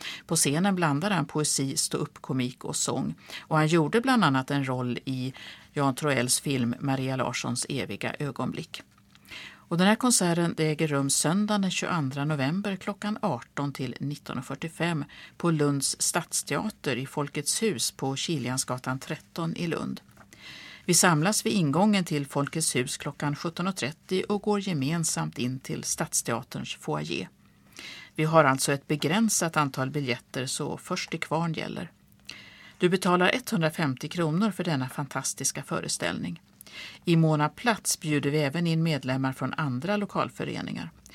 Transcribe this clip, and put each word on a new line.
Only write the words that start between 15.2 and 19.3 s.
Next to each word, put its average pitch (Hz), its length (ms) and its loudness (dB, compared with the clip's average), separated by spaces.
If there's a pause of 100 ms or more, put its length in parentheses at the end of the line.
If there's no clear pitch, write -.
på 170 140 2
Lunds 147 480 2
stadsteater - 960 -2
i 131 100 -2
Folkets - 560 -4
hus 185 280 0
på 135 260 -2
Kiliansgatan 127 840 -2
tretton 165 580 -6